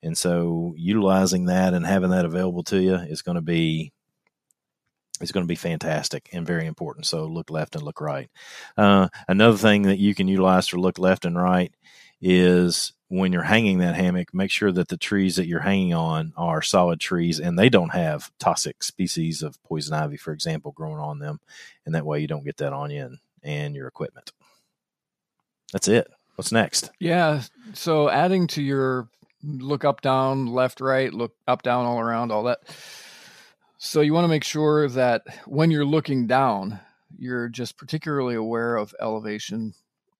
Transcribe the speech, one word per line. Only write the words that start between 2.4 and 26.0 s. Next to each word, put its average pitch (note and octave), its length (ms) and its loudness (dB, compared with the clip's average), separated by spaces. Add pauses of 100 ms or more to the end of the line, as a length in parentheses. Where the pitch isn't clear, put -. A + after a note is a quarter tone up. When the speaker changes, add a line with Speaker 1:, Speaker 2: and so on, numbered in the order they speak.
Speaker 1:
to G2 140 0
you F#2 140 4
is E2+ 300 -6
gonna F2 180 -4
be, D#2+ 500 -2 (1300)
is E2+ 100 -10
gonna F2+ 160 -2
be E2+ 80 -2
fantastic D#2 760 -6
and E2+ 140 -8
very E2 220 -4
important. D#2 400 -10
So D#2+ 180 -4
look D#2+ 240 -10
left D#2 260 -6
and D2+ 80 -8
look - 160 -12
right. C#2+ 300 -8 (480)
Uh, G2+ 320 6 (180)
another G#2 300 6
thing G#2 260 6
that G2 140 4
you G2+ 160 4
can F#2+ 140 0
utilize F#2 400 4
for F2+ 120 -4
look F2+ 200 0
left F#2 260 2
and E2+ 100 -2
right F2+ 380 2 (480)
is F2+ 720 4 (160)
when F#2 220 0
you're E2+ 120 0
hanging G2+ 360 2
that F2 160 2
hammock, F2+ 380 -2
make F#2+ 180 -2
sure G#2 200 2
that F2 160 0
the F2 100 -8
trees F#2+ 400 0
that F2+ 100 0
you're E2+ 120 -2
hanging F#2+ 340 0
on E2 420 -2
are E2 260 -2
solid F2 380 2
trees E2+ 400 -2
and E2+ 180 -2
they A2 120 6
don't F2+ 240 4
have D#2+ 440 -2
toxic - 460 -2
species E2 580 -4
of D2+ 220 -10
poison D2+ 300 -6
ivy, D#2 240 -4
for - 160 -10
example, D3 400 -6
growing D#3 260 -10
on D3+ 200 -10
them. D3+ 200 -10 (460)
And D#2+ 100 -4
that D2+ 100 -2
way D2+ 140 -2
you D2+ 80 -4
don't D2 160 -6
get C#2+ 140 -10
that C#2+ 160 -4
on C#2+ 180 -8
you C#3 140 -8
and, B2+ 120 -18 (260)
and C#3 320 -8
your C2+ 120 -12
equipment. - 440 -12 (1400)
That's - 160 -4
it. A2 200 4 (280)